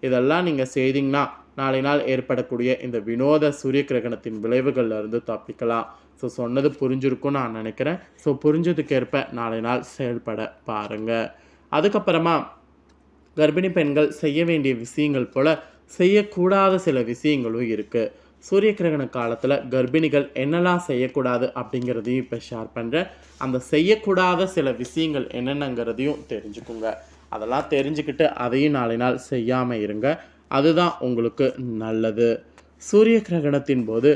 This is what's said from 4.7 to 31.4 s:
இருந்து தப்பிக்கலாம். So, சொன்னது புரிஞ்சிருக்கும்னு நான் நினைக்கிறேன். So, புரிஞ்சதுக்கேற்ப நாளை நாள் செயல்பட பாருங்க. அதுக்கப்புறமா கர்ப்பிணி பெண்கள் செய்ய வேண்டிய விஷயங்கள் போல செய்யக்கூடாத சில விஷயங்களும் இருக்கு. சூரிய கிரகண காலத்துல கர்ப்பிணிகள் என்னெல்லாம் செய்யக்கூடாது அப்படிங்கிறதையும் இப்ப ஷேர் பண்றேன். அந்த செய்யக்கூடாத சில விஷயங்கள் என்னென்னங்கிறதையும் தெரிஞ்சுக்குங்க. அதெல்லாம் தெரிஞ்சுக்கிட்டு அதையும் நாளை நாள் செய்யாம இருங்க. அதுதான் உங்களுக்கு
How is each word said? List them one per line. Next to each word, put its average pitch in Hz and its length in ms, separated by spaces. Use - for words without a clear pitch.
இருந்து 107 240
தப்பிக்கலாம். 113 640
So, 127 140
சொன்னது 127 440
புரிஞ்சிருக்கும்னு 131 680
நான் 113 200
நினைக்கிறேன். 131 400
So, - 180
புரிஞ்சதுக்கேற்ப 147 960
நாளை 117 280
நாள் 123 280
செயல்பட 117 520
பாருங்க. 107 480
அதுக்கப்புறமா 170 640
கர்ப்பிணி 151 360
பெண்கள் 151 400
செய்ய 151 320
வேண்டிய 151 300
விஷயங்கள் 127 600
போல 139 140
செய்யக்கூடாத 196 840
சில 143 260
விஷயங்களும் 120 680
இருக்கு. 110 340
சூரிய 202 280
கிரகண 160 360
காலத்துல 123 480
கர்ப்பிணிகள் 139 680
என்னெல்லாம் 175 500
செய்யக்கூடாது 127 720
அப்படிங்கிறதையும் 123 680
இப்ப 120 160
ஷேர் 113 320
பண்றேன். 123 360
அந்த 131 180
செய்யக்கூடாத 185 800
சில 151 260
விஷயங்கள் 139 580
என்னென்னங்கிறதையும் 127 1000
தெரிஞ்சுக்குங்க. 110 580
அதெல்லாம் 117 420
தெரிஞ்சுக்கிட்டு 147 540
அதையும் 135 420
நாளை 117 180
நாள் 123 260
செய்யாம 123 580
இருங்க. 107 260
அதுதான் 160 520
உங்களுக்கு 120 460